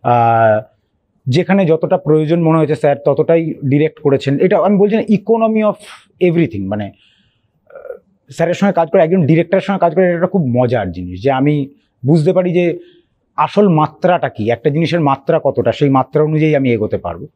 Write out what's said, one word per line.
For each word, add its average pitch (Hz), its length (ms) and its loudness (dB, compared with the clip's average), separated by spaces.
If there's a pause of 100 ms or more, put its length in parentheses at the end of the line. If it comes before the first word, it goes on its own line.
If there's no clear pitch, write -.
আহ, 113 580 2 (640)
যেখানে 180 380 0
যতটা 160 320 0
প্রয়োজন 156 460 0
মনে 160 140 2
হয়েছে 151 180 0
স্যার 143 200 0 (100)
ততটাই 160 480 0 (120)
ডিরেক্ট 147 340 0
করেছেন। 139 400 0
এটা 185 180 2
আমি 190 200 2
বলছি 202 180 2
না, 220 60 0
economy 220 640 0
of 208 120 0 (540)
everything, 113 380 -2
মানে, 104 240 -6 (800)
আহ, - 280 -18 (320)
স্যারের 165 240 -2
সঙ্গে 196 200 0
কাজ 170 160 0
করে, 190 140 4
একজন 165 220 2
ডিরেক্টরের 165 360 2
সঙ্গে 196 180 -4
কাজ 170 160 0
করে, 185 100 2
এটা 175 100 0
একটা 170 120 -2
খুব 180 200 -2
মজার 117 440 -2
জিনিস 90 320 -12
যে 139 80 0
আমি 139 380 -2 (360)
বুঝতে 160 280 2
পারি 185 200 0
যে 175 260 0 (560)
আসল 190 340 2
মাত্রাটা 156 600 0
কি, 107 200 -4
একটা 117 200 -2
জিনিসের 160 320 -2
মাত্রা 143 420 0
কতটা, 143 280 -2
সেই 143 180 0
মাত্রা 135 340 0
অনুযায়ী 151 320 0
আমি 135 160 0
এগোতে 107 260 -2
পারবো। 90 380 -10